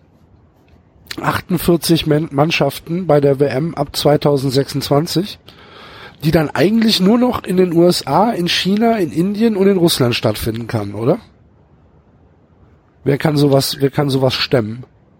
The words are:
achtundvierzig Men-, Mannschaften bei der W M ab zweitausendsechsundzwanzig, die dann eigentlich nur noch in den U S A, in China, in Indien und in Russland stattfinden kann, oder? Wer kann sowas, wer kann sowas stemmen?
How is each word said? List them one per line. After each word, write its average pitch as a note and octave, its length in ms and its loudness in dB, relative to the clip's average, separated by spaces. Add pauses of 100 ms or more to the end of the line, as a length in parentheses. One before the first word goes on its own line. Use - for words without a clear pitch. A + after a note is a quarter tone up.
(1200)
achtundvierzig D#3+ 880 -2
Men-, D3+ 240 0
Mannschaften D#3 760 -2
bei D3 120 4
der C#3 220 2
W D3 40 4
M C3+ 300 -4
ab - 180 -6
zweitausendsechsundzwanzig, C#3+ 1400 0 (840)
die D#3 80 2
dann D#3 180 2
eigentlich G#3+ 520 2
nur G#3 160 4
noch - 260 0
in F3+ 140 -2
den F3+ 160 2
U E3+ 120 4
S - 220 0
A, F#3 240 2
in F3 160 -4
China, G#3+ 520 0
in D#3 120 -2
Indien G3+ 460 0
und G3 100 2
in G3+ 80 4
Russland C#3 400 2
stattfinden A2+ 520 -4
kann, G2+ 280 -6
oder? C3 240 0 (1800)
Wer C3+ 140 0
kann D3+ 180 -2
sowas, C#3 460 2
wer C3+ 80 2
kann C#3+ 200 -2
sowas C3 240 0
stemmen? A#2+ 520 -4 (340)